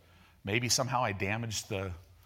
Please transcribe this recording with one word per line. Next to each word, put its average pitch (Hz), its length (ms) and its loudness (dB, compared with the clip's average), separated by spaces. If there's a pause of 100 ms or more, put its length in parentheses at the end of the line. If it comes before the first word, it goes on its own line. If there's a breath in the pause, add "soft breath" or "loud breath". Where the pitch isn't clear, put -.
(440 soft breath)
maybe 117 260 2
somehow 123 340 2
I 113 80 2
damaged 104 580 -2
the, 98 220 -2 (340)